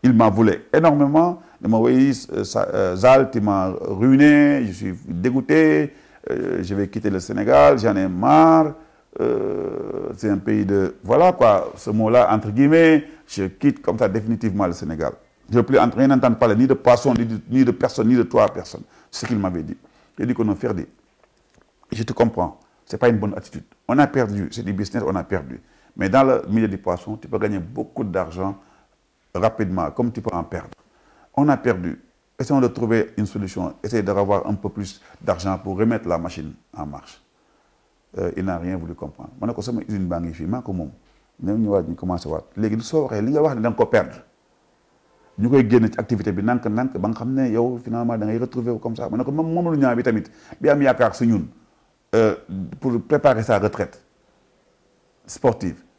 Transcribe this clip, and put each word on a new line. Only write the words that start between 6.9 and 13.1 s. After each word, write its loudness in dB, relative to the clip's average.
le -2
Sénégal, 4
j'en 0
ai -2
marre. 4
Euh, -4
c'est -4
un 0
pays 0
de, 0
voilà 4
quoi, 4
ce -12
mot-là, 4
entre 0
guillemets, 6